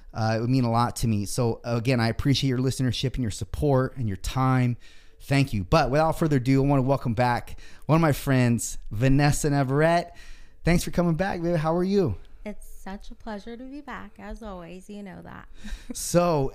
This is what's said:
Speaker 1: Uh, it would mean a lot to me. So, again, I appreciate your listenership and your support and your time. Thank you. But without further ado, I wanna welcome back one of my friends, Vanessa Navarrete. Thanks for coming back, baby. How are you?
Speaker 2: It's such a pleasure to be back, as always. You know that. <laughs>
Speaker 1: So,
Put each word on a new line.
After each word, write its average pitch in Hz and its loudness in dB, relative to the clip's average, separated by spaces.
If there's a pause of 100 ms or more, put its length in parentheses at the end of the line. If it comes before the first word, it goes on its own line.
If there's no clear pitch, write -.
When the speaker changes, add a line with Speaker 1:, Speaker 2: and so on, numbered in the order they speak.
(180)
Speaker 1:
Uh, 110 0
it - -2
would 117 -2
mean 131 4
a 117 0
lot 120 2
to 120 0
me. 101 0
So, 117 -2
again, 120 0
I 113 2
appreciate 135 0
your 123 0
listenership 127 -2
and 131 -4
your 110 -4
support - 0
and 123 -2
your 98 -4
time. 127 2 (460)
Thank 139 2
you. 98 -2
But 147 4
without 156 2
further 151 2
ado, 135 4
I - 2
wanna 143 4
welcome 127 0
back 123 0 (260)
one 156 6
of 165 4
my 156 4
friends, 123 2 (140)
Vanessa 139 4
Navarrete. 147 2 (560)
Thanks 170 4
for 160 -4
coming 175 2
back, 185 -2
baby. 170 0
How 160 0
are 180 0
you? 185 2 (300)
Speaker 2:
It's 208 -12
such - -12
a - -10
pleasure 220 -12
to 254 -14
be 277 -14
back, 208 -14
as 214 -14
always. 185 -14
You 208 -14
know 175 -16
that. 180 -18 (200)
<laughs> - -10
Speaker 1:
So, 165 0